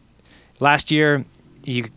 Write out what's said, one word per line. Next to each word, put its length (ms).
last 300
year 340
you 220